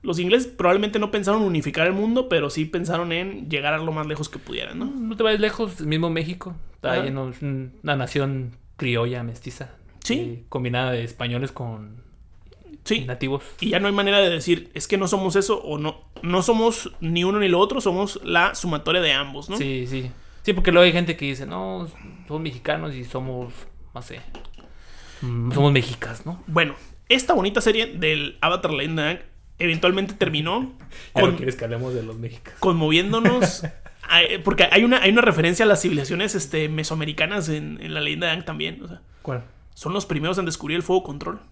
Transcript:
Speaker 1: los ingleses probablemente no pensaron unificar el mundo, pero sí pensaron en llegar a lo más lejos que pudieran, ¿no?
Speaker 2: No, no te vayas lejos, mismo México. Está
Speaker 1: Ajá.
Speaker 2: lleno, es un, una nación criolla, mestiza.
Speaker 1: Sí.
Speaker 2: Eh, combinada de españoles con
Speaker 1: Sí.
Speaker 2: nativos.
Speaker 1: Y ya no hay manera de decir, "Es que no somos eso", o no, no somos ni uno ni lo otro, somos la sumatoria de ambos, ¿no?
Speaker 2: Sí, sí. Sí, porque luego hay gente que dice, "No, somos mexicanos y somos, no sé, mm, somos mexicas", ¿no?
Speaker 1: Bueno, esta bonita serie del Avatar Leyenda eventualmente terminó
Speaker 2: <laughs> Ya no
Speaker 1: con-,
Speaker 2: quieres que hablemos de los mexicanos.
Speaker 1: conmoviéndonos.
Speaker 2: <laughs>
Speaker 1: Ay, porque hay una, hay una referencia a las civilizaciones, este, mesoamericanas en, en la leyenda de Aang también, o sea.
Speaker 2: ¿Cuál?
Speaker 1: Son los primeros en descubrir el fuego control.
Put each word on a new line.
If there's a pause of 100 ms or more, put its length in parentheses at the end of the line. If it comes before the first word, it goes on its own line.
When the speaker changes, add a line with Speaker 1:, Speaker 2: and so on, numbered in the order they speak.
Speaker 1:
los
ingleses
probablemente
no
pensaron
unificar
el
mundo,
pero
sí
pensaron
en
llegar
a
lo
más
lejos
que
pudieran,
¿no?
Speaker 2:
No, (180)
no
te
vayas
lejos,
mismo
México. (200)
Está
Speaker 1:
Ajá.
Speaker 2:
lleno,
es
un, (100)
una
nación (220)
criolla,
mestiza. (320)
Speaker 1:
Sí.
Speaker 2:
Eh,
combinada
de
españoles
con (800)
Speaker 1:
Sí.
Speaker 2:
nativos. (160)
Speaker 1:
Y
ya
no
hay
manera
de
decir,
"Es
que
no
somos
eso",
o
no, (160)
no
somos (100)
ni
uno
ni
lo
otro,
somos
la
sumatoria
de
ambos,
¿no?
Speaker 2:
Sí,
sí. (340)
Sí,
porque
luego
hay
gente
que
dice,
"No, (380)
somos
mexicanos
y
somos, (420)
no
sé, (1000)
mm,
somos
mexicas",
¿no?
Speaker 1:
Bueno, (340)
esta
bonita
serie
del
Avatar
Leyenda (400)
eventualmente
terminó (200)
Speaker 2:
<laughs>
Ya
no
Speaker 1:
con-,
Speaker 2:
quieres
que
hablemos
de
los
mexicanos.
Speaker 1:
conmoviéndonos. (220)
Speaker 2:
<laughs>
Speaker 1:
Ay,
porque
hay
una,
hay
una
referencia
a
las
civilizaciones,
este,
mesoamericanas
en,
en
la
leyenda
de
Aang
también,
o
sea. (200)
Speaker 2:
¿Cuál? (300)
Speaker 1:
Son
los
primeros
en
descubrir
el
fuego
control. (100)